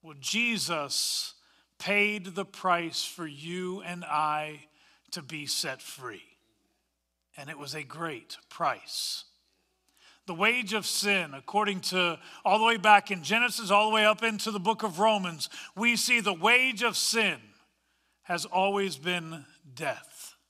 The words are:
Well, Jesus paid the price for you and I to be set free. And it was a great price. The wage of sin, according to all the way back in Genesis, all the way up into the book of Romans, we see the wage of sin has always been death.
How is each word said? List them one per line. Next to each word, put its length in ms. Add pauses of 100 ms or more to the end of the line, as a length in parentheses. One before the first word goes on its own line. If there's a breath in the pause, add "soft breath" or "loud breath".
Well, 180
Jesus 1120 (440 soft breath)
paid 560
the 100
price 600
for 220
you 540
and 240
I 640 (440 soft breath)
to 100
be 240
set 340
free. 560 (1000)
And 100
it 100
was 160
a 80
great 540 (140)
price. 760 (1000 soft breath)
The 80
wage 400
of 120
sin, 460
according 500
to 380 (240 loud breath)
all 140
the 60
way 120
back 340
in 140
Genesis, 460
all 180
the 60
way 100
up 180
into 280
the 100
book 220
of 160
Romans, 500 (260 loud breath)
we 220
see 240
the 140
wage 480
of 160
sin 560 (680)
has 200
always 540
been 480 (260)
death. 640 (140)